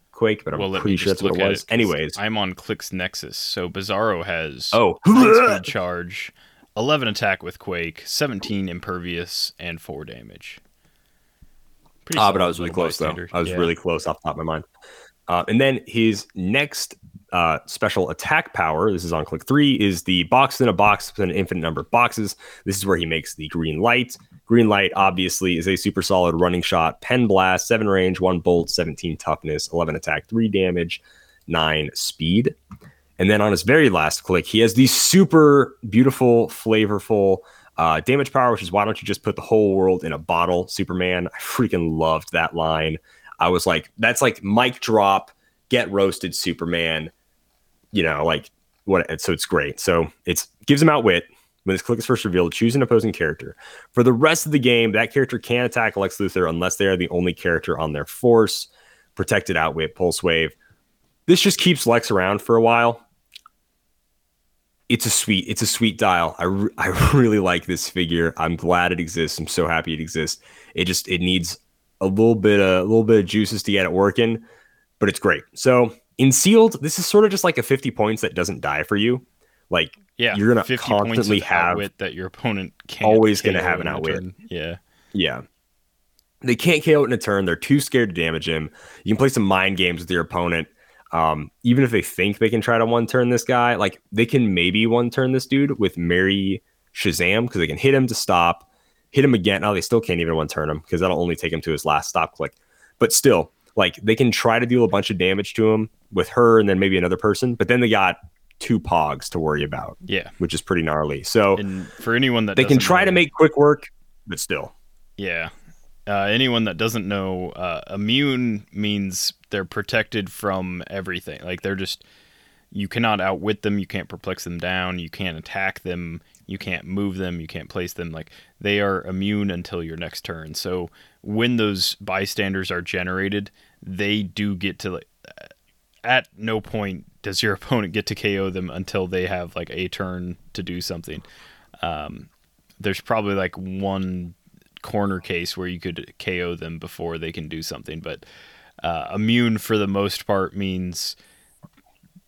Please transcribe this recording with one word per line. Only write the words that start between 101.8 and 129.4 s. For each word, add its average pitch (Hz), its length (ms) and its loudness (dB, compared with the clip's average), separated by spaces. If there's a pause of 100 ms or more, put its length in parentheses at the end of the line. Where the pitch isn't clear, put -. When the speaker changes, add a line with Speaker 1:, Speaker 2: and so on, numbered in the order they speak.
Speaker 1:
last 73 240 0
stop 80 240 -4
click. - 220 -8 (420)
But 113 160 2
still, 104 380 4 (240)
like, 92 220 0
they 110 180 0
can 123 160 2
try 113 260 2
to 120 80 0
deal 123 180 4
a 110 40 4
bunch 101 240 0
of 92 80 -4
damage 95 340 0
to 110 180 4
him 110 200 0 (200)
with 92 180 0
her 117 300 6
and 104 80 4
then 95 120 2
maybe 95 180 2
another 90 200 0
person, 113 360 0
but 101 140 -2
then 123 120 2
they 120 100 2
got 95 280 2 (400)
two 113 220 0
Pogs 76 500 -2
to 87 100 -6
worry 76 240 -2
about, - 400 -10
Speaker 2:
Yeah. 95 260 -6 (100)
Speaker 1:
which 85 160 -2
is - 80 -6
pretty 87 180 0
gnarly. 76 400 -2
So 98 360 2
Speaker 2:
And 95 300 -8
for - 280 -6
anyone 120 320 2
that 98 80 -4
Speaker 1:
they 131 80 4
can 135 140 4
Speaker 2:
doesn't 127 100 2
Speaker 1:
try 185 180 4
to 190 60 4
Speaker 2:
know 185 40 0
Speaker 1:
make 175 180 4
quick 151 220 6
work, 147 340 4 (360)
but 90 140 -8
still. - 340 -6 (420)
Speaker 2:
Yeah. 85 340 -6 (560)
Uh, 101 180 -2
anyone 117 420 2
that 95 100 -4
doesn't 110 320 -2
know, 95 440 -4
uh, 85 380 -8
immune 117 840 -2
means 101 580 -4 (200)
they're 98 120 -4
protected 104 640 -4
from 92 600 -6
everything. 90 540 -10
Like, 90 180 -8
they're 98 160 -4
just, - 260 -8 (720)
you 98 160 -8
cannot 110 320 -2
outwit 95 400 -4
them, 101 180 -2
you 90 80 -8
can't - 220 -8
perplex 92 340 -10
them 87 140 -10
down, 90 420 -4
you 82 100 -12
can't 90 280 -8
attack 95 460 -8
them, 87 380 -8 (240)
you 95 120 -12
can't - 280 -8
move 98 300 -4
them, 90 240 -6
you 78 80 -12
can't - 220 -14
place 90 240 -8
them. 85 180 -10
Like, 80 200 -14 (280)
they 101 220 0
are 98 240 0
immune 101 440 -2